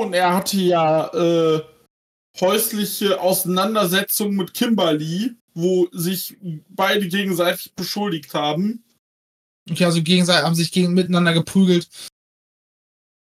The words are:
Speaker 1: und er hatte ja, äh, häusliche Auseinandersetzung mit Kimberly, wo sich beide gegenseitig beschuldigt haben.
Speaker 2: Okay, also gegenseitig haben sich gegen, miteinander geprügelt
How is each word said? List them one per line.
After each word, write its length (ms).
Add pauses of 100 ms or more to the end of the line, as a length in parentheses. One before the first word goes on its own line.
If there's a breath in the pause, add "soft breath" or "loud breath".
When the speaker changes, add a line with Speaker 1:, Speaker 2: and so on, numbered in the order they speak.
Speaker 1:
und 120
er 200
hatte 220
ja, 560
äh, 500 (760)
häusliche 800
Auseinandersetzung 1120
mit 200
Kimberly, 840 (180)
wo 380
sich 440 (320)
beide 400
gegenseitig 680
beschuldigt 600
haben. 480 (880)
Speaker 2:
Okay, 140
also 180
gegenseitig 420
haben 100
sich 180
gegen, 220
miteinander 400
geprügelt 540 (1400 loud breath)